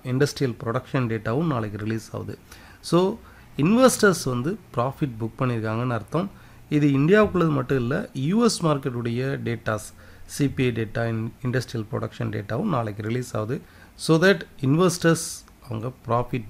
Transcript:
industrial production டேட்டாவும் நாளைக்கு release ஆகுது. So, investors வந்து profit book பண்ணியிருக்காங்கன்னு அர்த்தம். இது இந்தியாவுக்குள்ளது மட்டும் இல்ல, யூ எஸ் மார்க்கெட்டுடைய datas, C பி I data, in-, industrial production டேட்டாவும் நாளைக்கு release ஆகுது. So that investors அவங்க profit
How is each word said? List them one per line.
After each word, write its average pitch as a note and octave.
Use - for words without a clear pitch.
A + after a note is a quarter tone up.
industrial C3+
production B2
டேட்டாவும் B2
நாளைக்கு G#2+
release A2
ஆகுது. G2+
So, E3+
investors G#3+
வந்து B2+
profit B2+
book A2+
பண்ணியிருக்காங்கன்னு A#2
அர்த்தம். F3
இது D3
இந்தியாவுக்குள்ளது F3
மட்டும் C3
இல்ல, A#2+
யூ G#3
எஸ் -
மார்க்கெட்டுடைய B2
datas, A2+
C D3
பி C#3
I A#2+
data, A2+
in-, A2+
industrial A#2+
production A2+
டேட்டாவும் A2
நாளைக்கு A2
release B2
ஆகுது. A2
So D#3
that F#3+
investors E3
அவங்க A2+
profit A#2+